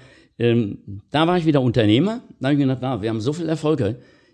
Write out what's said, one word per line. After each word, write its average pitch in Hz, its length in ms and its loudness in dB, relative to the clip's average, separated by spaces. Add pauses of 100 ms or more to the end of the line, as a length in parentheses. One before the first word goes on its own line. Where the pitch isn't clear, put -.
(400)
ähm, 113 640 -2 (100)
da 156 160 2
war 180 100 2
ich 160 80 -2
wieder 147 160 4
Unternehmer. 127 600 2 (180)
Da 131 80 -4
hab 147 60 2
ich 143 60 2
mir 143 60 2
gedacht, 131 180 -2
"Ah, 127 180 -4
wir 110 80 -4
haben 113 100 -4
so 127 140 -4
viele 160 160 -6
Erfolge. 151 480 -2 (360)